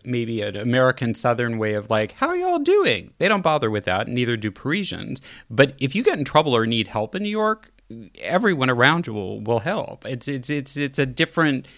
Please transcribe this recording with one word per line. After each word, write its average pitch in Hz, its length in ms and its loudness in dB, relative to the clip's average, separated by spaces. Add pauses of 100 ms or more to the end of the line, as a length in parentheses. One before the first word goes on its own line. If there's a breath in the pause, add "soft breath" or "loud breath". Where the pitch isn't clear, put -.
maybe 117 380 -2
an 104 120 -4
American 120 600 2
Southern 120 420 0
way 107 160 0
of 104 160 -4
like, 107 220 2
"How 320 220 -2
y'all 359 260 0
doing?" 302 580 2
They 175 100 2
don't 202 140 2
bother 151 300 2
with 104 140 -2
that, 101 220 0
neither 120 300 -2
do 107 140 -4
Parisians. 135 680 -6 (280 loud breath)
But 135 300 4
if 135 160 -2
you 220 80 0
get 302 160 2
in 147 40 -2
trouble 151 320 2
or 113 120 2
need 113 220 0
help 110 260 -4
in 190 80 -4
New 208 60 -4
York, 214 420 -2 (500)
everyone 151 480 0
around 139 380 4
you 113 60 -6
will, 104 280 -6
will 113 200 0
help. 170 440 -6
It's, 123 220 -6
it's, 139 240 -6
it's, 143 260 -4
it's 143 220 -4
a 139 80 2
different 147 600 0 (100)